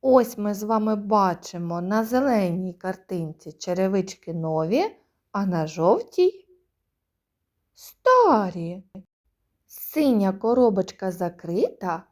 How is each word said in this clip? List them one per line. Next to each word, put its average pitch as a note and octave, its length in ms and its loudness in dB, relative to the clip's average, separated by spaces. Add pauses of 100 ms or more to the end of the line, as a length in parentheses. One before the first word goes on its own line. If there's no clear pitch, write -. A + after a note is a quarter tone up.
Ось B3+ 360 4
ми G#3 160 -4
з G3+ 100 -8
вами G#3+ 320 0
бачимо F3+ 840 -2
на G#3 220 -2
зеленій G#3 720 0
картинці F3+ 760 -10
черевички F#3+ 800 -4
нові, E3 640 -2 (360)
а G3 140 -4
на E3 220 0
жовтій A#3 800 0 (1300)
старі. G3 1080 2 (840)
Синя A3+ 680 0
коробочка G3 800 0
закрита F3 1000 -4